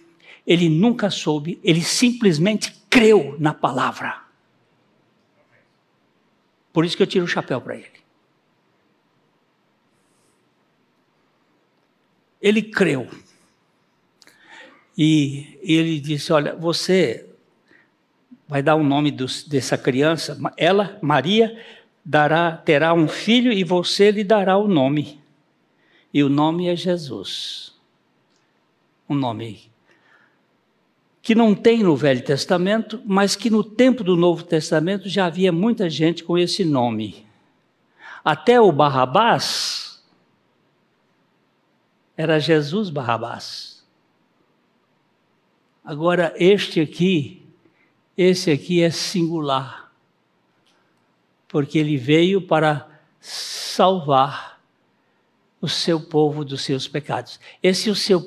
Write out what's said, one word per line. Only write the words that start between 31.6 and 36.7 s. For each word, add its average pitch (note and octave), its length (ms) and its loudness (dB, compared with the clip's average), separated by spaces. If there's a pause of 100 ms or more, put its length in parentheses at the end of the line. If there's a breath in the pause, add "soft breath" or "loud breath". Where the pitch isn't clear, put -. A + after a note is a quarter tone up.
no F3 120 4
Velho B2+ 300 0
Testamento, G3 800 -2
mas G3 320 0
que - 140 -4
no G#3+ 120 2
tempo B3 400 2
do F3+ 140 0
Novo E3+ 260 2
Testamento E3+ 680 -2
já F3+ 160 0
havia F3+ 260 0
muita F#3 380 -2
gente E3 340 -2
com F3 140 -2
esse F3 260 -2
nome. A#2+ 600 -2 (1000 loud breath)